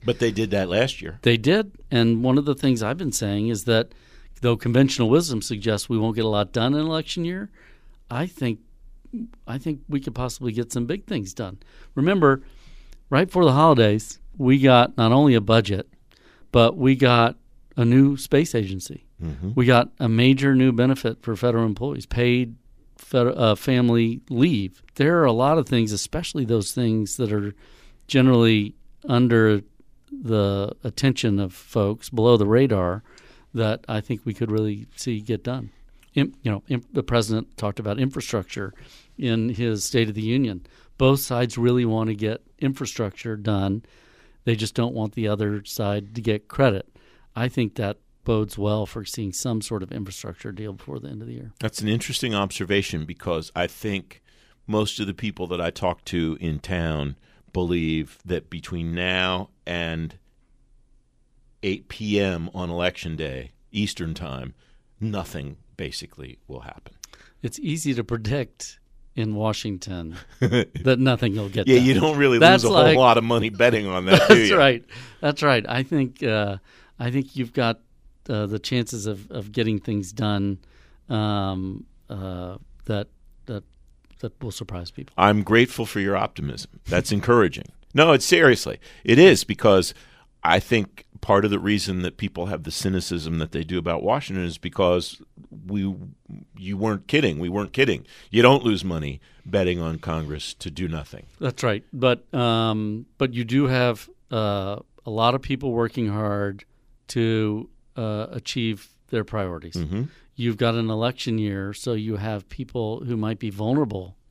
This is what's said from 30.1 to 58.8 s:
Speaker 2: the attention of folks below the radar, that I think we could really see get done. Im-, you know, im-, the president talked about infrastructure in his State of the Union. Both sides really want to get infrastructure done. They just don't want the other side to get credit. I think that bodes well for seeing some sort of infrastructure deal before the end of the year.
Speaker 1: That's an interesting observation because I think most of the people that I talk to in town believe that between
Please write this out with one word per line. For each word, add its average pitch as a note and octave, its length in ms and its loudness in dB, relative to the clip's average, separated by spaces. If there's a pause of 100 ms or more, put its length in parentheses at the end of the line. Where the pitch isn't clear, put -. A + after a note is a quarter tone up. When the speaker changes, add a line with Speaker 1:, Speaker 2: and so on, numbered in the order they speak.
Speaker 2:
the G#2 600 -2 (120)
attention A2+ 560 0
of F#2+ 140 -4
folks - 560 -2
below A#2+ 260 4
the G#2 100 4
radar, G#2+ 560 2 (520)
that A2+ 340 -2
I G#2+ 140 -4
think - 240 -8
we A2 80 -6
could A2+ 180 -4
really G#2+ 340 -4 (100)
see A2 260 -6
get G#2+ 200 -6
done. B2 280 -8 (440)
Im-, C#3 280 0
you A#2+ 80 -2
know, G2+ 180 -4
im-, B2 240 -4
the B2 100 -2
president A2+ 540 -2
talked G#2 240 -6
about G#2 180 -4
infrastructure A2+ 760 -6 (420)
in A2+ 320 -2
his A2 340 -4
State A2+ 280 0
of G#2 40 -8
the A2 80 -8
Union. A2+ 440 -2 (320)
Both C3+ 220 4
sides B2 360 -4
really B2 280 2
want A2 240 -2
to A2 60 -4
get G#2+ 280 -6 (160)
infrastructure A#2+ 800 -6
done. G2+ 480 -2 (600)
They A#2 120 0
just G#2+ 180 -4
don't A#2+ 200 -2
want A2 200 -6
the A2 140 -4
other G#2 360 -2
side G#2 520 -6
to A#2+ 40 -8
get G#2+ 280 -2
credit. A#2+ 400 0 (480)
I A#2+ 120 -2
think A#2 280 -4
that G#2 220 -4 (260)
bodes G#2+ 340 -2
well G#2 260 -2
for G#2 200 -12
seeing G2 280 -8
some A2 300 -6
sort G#2 220 -8
of - 80 -12
infrastructure G2 580 -12
deal G#2 220 -12
before C3 260 -14
the B2+ 100 -14
end G#2+ 140 -14
of A#2 60 -16
the A#2+ 60 -14
year. A#2+ 260 -16
Speaker 1:
That's A2 200 -6
an G#2 80 -4
interesting A#2 460 -2
observation G2 720 -2
because E2 500 -8
I F2 140 -2
think - 540 -10 (440)
most G#2+ 320 -2
of G#2+ 80 -6
the F#2+ 80 -6
people F#2 320 -8
that F2 140 -6
I E2+ 100 -4
talk - 360 -6
to E2 340 -2
in D#2+ 180 -4
town D#2 560 -6 (380)
believe E2 720 -4
that F2+ 260 -8
between E2 420 -10